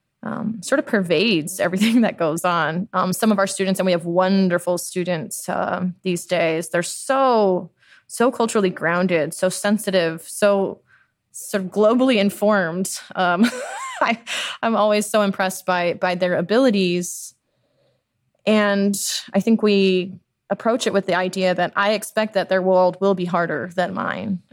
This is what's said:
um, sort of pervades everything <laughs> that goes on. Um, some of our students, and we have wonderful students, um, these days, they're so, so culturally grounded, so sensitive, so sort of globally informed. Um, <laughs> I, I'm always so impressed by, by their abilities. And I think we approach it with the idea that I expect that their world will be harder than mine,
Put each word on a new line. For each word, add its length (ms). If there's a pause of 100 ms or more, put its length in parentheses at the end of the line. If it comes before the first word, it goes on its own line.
(240)
um, 400
sort 160
of 60
pervades 720
everything 400
<laughs> 20
that 160
goes 260
on. 480
Um, 200
some 180
of 80
our 80
students, 320
and 80
we 60
have 120
wonderful 720
students, 720
um, 540
these 240
days, 440
they're 120
so, 880 (380)
so 240
culturally 380
grounded, 640
so 160
sensitive, 760
so 580 (500)
sort 320
of 80
globally 460
informed. 800 (160)
Um, 340 (260)
<laughs> 260
I, 180 (420)
I'm 140
always 320
so 160
impressed 440
by, 280
by 220
their 180
abilities. 960 (1120)
And 520 (380)
I 60
think 220
we 560 (320)
approach 360
it 60
with 140
the 80
idea 400
that 220
I 160
expect 420
that 140
their 140
world 380
will 140
be 120
harder 480
than 200
mine, 460 (120)